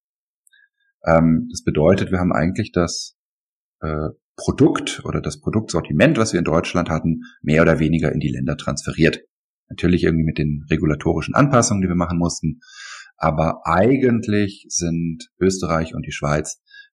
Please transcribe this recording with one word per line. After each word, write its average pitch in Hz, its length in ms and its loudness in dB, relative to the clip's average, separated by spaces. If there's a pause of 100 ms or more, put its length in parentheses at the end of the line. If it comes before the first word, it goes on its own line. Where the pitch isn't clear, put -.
(1040)
Ähm, 82 460 4
das - 120 -12
bedeutet, 87 480 2
wir 92 80 0
haben 90 140 0
eigentlich 92 380 -2
das, - 440 -4 (680)
äh, 78 280 -4 (260)
Produkt - 720 0
oder 78 160 -4
das - 180 -8
Produktsortiment, 92 760 0
was 110 160 0
wir 90 60 2
in 80 60 0
Deutschland 82 440 0
hatten, 82 320 0 (200)
mehr 78 200 4
oder 82 180 4
weniger 78 320 0
in - 80 -2
die 71 120 -2
Länder 67 260 -4
transferiert. - 640 0 (480)
Natürlich 87 340 0
irgendwie 80 220 2
mit 78 120 -2
den 76 320 -4
regulatorischen 80 680 0
Anpassungen, 120 460 2
die 92 60 0
wir 87 80 0
machen 85 220 -2
mussten. 85 420 -2 (600)
Aber 80 460 -2
eigentlich 107 1040 0
sind 82 600 -4 (100)
Österreich 85 560 0
und 76 100 -8
die 73 60 -10
Schweiz 73 500 -4 (320)